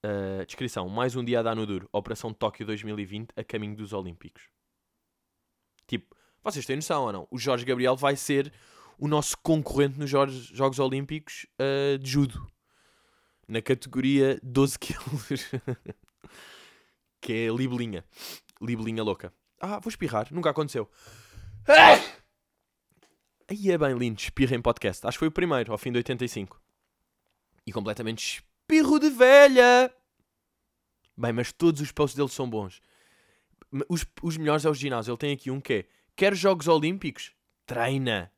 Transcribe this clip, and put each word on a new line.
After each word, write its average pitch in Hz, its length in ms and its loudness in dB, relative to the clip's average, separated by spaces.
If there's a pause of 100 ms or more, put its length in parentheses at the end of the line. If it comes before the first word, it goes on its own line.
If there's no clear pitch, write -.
Ah, 98 440 -6
descrição. 113 420 -8
Mais 120 300 -4
um 123 80 -6
dia 120 160 0
a - 20 -4
dar 113 120 -2
no 110 100 -4
duro. 98 260 -8
Operação 107 420 -6
Tóquio 107 320 -6
dois 104 160 -8
mil 107 160 -10
e 104 60 -8
vinte, 104 320 -14
a 110 80 -10
caminho 104 320 -8
dos 104 160 -14
Olímpicos. 92 520 -12 (1400)
Tipo, - 300 -10 (260)
vocês 202 240 -8
têm 135 120 -4
noção 147 260 -2
ou 110 80 -2
não? 92 180 -10
O 127 80 -10
Jorge 120 280 -2
Gabriel 127 320 0
vai 139 180 0
ser 139 380 -2 (440)
o 147 120 -4
nosso 151 300 -2
concorrente 143 600 0
nos 143 100 -6
Jogos, 139 260 0
Jogos 127 440 -4
Olímpicos, 139 680 -4 (140)
ah, 139 380 0
de 135 120 -10
judo. 135 400 -2 (960)
Na 110 160 -6
categoria 135 800 0
doze 135 380 0
quilos. - 220 -10
<laughs> - 960 -8 (1200)
Que - 140 -8
é 113 160 -2
libelinha. 120 560 -6 (560)
Libelinha 113 420 -6
louca. 95 300 -6 (260)
Ah, 202 200 -8
vou 226 100 -10
espirrar. 117 440 -6
Nunca 165 160 -2
aconteceu. 143 400 -6 (2500)
Aí 202 200 -2
é 175 80 4
bem 135 200 0
lindo. 120 240 -4
Espirra 131 340 0
em 120 60 -4
podcast. - 440 -2
Acho 123 120 -4
que - 20 -14
foi 160 80 0
o 156 40 0
primeiro, 135 420 -2
ao 104 40 -4
fim 127 140 -6
de 120 60 0
oitenta 123 260 -4
e 120 60 -4
cinco. - 320 -12 (1040)
E 98 60 -14
completamente 110 460 -8
espirro - 800 0
de 302 100 4
velha. 254 840 10 (1200)
Bem, 120 160 -2
mas 120 180 -2
todos 160 300 2
os 143 100 -8
posts 147 240 -2
dele 139 140 -2
são 127 200 -8
bons. 104 320 -8 (1080)
Os, 170 160 -2 (160)
os 160 160 -4
melhores 151 260 0
é 156 60 2
o 151 40 0
ginásio. 127 380 -6
Ele 117 60 -6
tem 143 160 -4
aqui 131 180 -8
um 135 80 -6
que 135 140 -4
é, 98 120 -2 (300)
"Quer 196 180 2
Jogos 175 360 0
Olímpicos? 160 640 -2 (320)
Treina. 120 720 -4